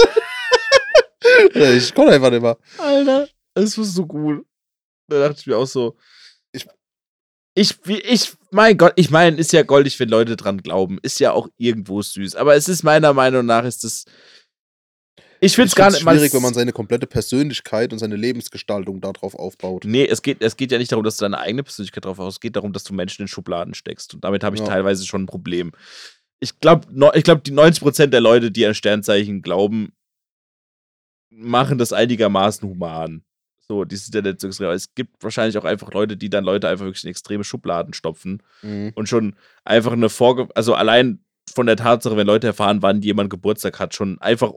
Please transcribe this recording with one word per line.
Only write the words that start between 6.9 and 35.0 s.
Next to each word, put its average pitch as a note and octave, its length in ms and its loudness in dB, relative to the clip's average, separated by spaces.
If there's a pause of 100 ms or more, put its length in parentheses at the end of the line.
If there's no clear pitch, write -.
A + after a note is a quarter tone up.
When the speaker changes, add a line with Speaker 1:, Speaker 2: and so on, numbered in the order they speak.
Speaker 2:
ich, G3+ 200 0 (100)
wie, G#3 140 -6
ich, - 340 -2 (180)
mein G#3+ 280 4
Gott, G#3 180 6
ich E3+ 140 4
mein, E3 260 4
ist D#3+ 160 -2
ja D#3+ 100 6
goldig, C#3 360 4
wenn A#2+ 100 -2
Leute A2+ 280 2
dran G2 260 -6
glauben. F#2 400 -2
Ist - 180 -8
ja B2 120 4
auch - 240 -2
irgendwo G#2+ 440 -4
süß. G2 360 -10
Aber C#3+ 180 4
es D3 140 2
ist F3 160 -4
meiner D3+ 280 4
Meinung C3 320 2
nach, A#2 200 0
ist B2 200 -8
das, - 200 -10 (1400)
ich F#3+ 160 4
find's A#3 160 4
Speaker 1:
Ich - 40 0
Speaker 2:
gar F#3+ 100 8
Speaker 1:
find's G3 120 4
Speaker 2:
nicht E3 60 -4
mal E3 120 6
Speaker 1:
schwierig, D3 160 4
wenn C#3 60 2
Speaker 2:
s- B2 60 2
Speaker 1:
man B2 100 0
seine A#2+ 180 0
komplette A#2+ 360 -4
Persönlichkeit A#2 840 -4
und A2 60 -12
seine G#2+ 180 -8
Lebensgestaltung G#2 840 -6
da G2 120 -10
drauf F#2+ 220 -12
aufbaut. F#2 500 -10
Speaker 2:
Nee, A#2+ 220 2
es A2 160 -4
geht, C#3 200 -4
es A2+ 140 -2
geht C3 160 -6
ja A#2+ 60 0
nicht A#2+ 140 -4
darum, G#2+ 120 -2
dass A2 120 -4
du - 80 -4
deine G2 140 -4
eigene G#2+ 260 -6
Persönlichkeit - 400 -14
drauf F#2+ 140 -10
aufbaust. F#2+ 180 -10
Es - 40 -20
geht A2+ 160 -10
darum, G2+ 160 -6
dass G2 120 -10
du G2 100 -12
Menschen F#2+ 280 -8
in G2 60 -8
Schubladen F2+ 460 -10
steckst. - 400 -16
Und - 100 -16
damit F#2+ 200 -4
hab G2+ 100 -4
ich G#2+ 60 -6
Speaker 1:
Ja. G#2+ 60 -6
Speaker 2:
teilweise F#2+ 400 -2
schon G2 180 -6
ein - 20 -8
Problem. F2 460 -8 (680)
Ich - 200 -12
glaub, D#3+ 300 4
no-, C#3 240 4
ich D#3 100 2
glaub, E3 200 4
die C#3 60 -10
neunzig D#3 320 4
Prozent C#3+ 320 2
der B2 60 4
Leute, A#2 300 4
die A2 140 0
an G#2+ 100 2
Sternzeichen G#2 680 -2
glauben, G#2 500 -2 (1400)
machen A#2+ 480 -2
das A#2+ 140 -2
einigermaßen G#2 760 0
human. E2 540 -10 (460)
So, G2+ 160 -4
die E2+ 120 -10
sind G2+ 180 -14
ja G#2+ 80 -2
nicht G2 180 -4
so G2 60 -10
extrem. F#2+ 200 -8
Aber E2+ 80 -2
es - 200 -10
gibt - 280 -12